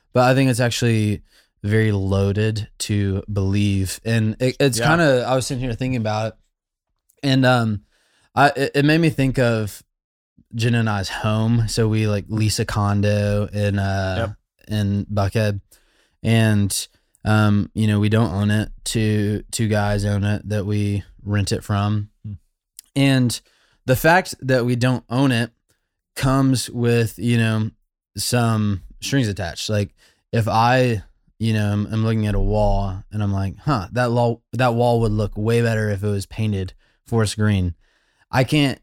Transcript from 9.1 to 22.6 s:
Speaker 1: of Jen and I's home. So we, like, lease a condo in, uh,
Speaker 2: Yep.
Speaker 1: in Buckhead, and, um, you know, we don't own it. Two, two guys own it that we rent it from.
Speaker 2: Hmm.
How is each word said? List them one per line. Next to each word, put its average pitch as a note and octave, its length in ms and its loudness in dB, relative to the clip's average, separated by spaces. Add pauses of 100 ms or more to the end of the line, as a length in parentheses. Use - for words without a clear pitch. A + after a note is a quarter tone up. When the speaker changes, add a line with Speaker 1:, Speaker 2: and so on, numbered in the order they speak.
Speaker 1:
of A2+ 440 0 (720)
Jen A#2 200 0
and A2+ 160 0
I's G2+ 180 -4
home. A2 580 0
So A2 220 0
we, A2 180 0
like, G#2 220 -2
lease A2 300 -2
a A2 80 -2
condo G#2 800 0
in, G2+ 320 -2
uh, G2 560 -4 (340)
Speaker 2:
Yep. G#2+ 80 -4
Speaker 1:
in G2+ 300 -2
Buckhead, G#2 560 -2 (600)
and, A2 640 2 (360)
um, G#2+ 480 2
you A2 140 0
know, G#2 140 2
we G#2 100 2
don't A2 240 2
own G#2 160 0
it. G#2+ 200 -2 (140)
Two, G#2+ 640 -2
two A2+ 180 -2
guys G#2 360 0
own G2+ 200 0
it G#2 220 -2
that G2+ 200 -4
we G2+ 380 -2 (180)
rent G2+ 300 -2
it - 120 -4
from. G#2 460 -2 (120)
Speaker 2:
Hmm. G#2+ 100 -14 (640)